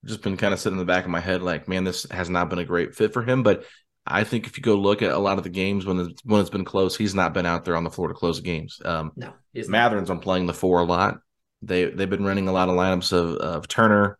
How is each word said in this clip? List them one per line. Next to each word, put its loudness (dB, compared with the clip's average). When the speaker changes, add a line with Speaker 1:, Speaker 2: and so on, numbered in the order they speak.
Speaker 1:
just -8
been -2
kinda 2
sitting -4
in -4
the -2
back 2
of -6
my -2
head -2
like, -4
man, -2
this -4
has -6
not 0
been -4
a -4
great -2
fit 0
for -2
him. 0
But 4
I 2
think -2
if -14
you -12
go 4
look 2
at 2
a 0
lot 2
of -4
the -8
games -2
when -2
it's, -6
when 4
it's 0
been -4
close, 0
he's 0
not 2
been 0
out -2
there -2
on 0
the -4
floor -6
to -6
close -2
the -12
games. -6
Um, -4
Speaker 2:
No, -14
he's -10
not. -4
Speaker 1:
Matherin's 4
been -2
playing 0
the -2
four 2
a 4
lot. 2
They, 0
they've -4
been -2
running 0
a 0
lot 2
of 2
lineups 2
of, 2
of -6
Turner 4